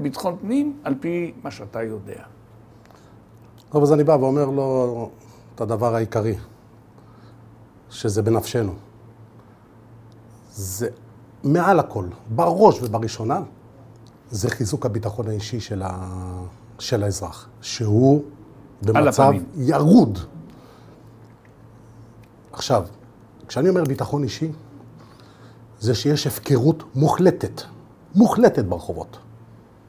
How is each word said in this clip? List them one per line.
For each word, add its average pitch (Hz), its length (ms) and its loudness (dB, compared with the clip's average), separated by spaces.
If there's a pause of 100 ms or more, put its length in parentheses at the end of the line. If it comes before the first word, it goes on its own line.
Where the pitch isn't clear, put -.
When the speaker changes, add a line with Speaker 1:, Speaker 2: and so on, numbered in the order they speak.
Speaker 1:
ביטחון 170 400 -6
פנים 277 420 -4
על 139 160 -4
פי 175 320 -6 (120)
מה 143 80 -10
שאתה 113 320 -10
יודע. 104 400 -12 (1500)
Speaker 2:
טוב, 147 140 4
אז 147 100 6
אני 151 100 4
בא 151 160 6
ואומר 135 260 2
לו 131 640 -2 (460)
את - 60 -10
הדבר 113 340 0
העיקרי, 110 400 -2 (1500)
שזה 107 320 -2
בנפשנו. 110 520 0 (1800)
זה 98 340 -8 (560)
מעל 170 360 4
הכל, - 260 -4 (300)
בראש 170 460 4
ובראשונה, 113 600 -4 (920)
זה 110 180 -4
חיזוק 123 360 -4
הביטחון 110 420 -4
האישי 107 320 -6
של 101 260 -8
ה-, 92 580 -10 (360)
של 107 240 -2
האזרח, 95 440 -6 (140)
שהוא 127 640 4 (640)
Speaker 1:
על 107 60 2
Speaker 2:
במצב - 300 6
Speaker 1:
הפנים. 139 220 4 (120)
Speaker 2:
ירוד. 143 600 6 (2250)
עכשיו, 110 320 0 (640)
כשאני 151 220 0
אומר 180 140 2
ביטחון 139 400 -2
אישי, 156 280 -6 (1300)
זה 113 160 0
שיש 143 320 -2
הפקרות 139 560 0 (120)
מוחלטת, - 640 2 (540)
מוחלטת 214 500 6
ברחובות. 85 520 -8 (720)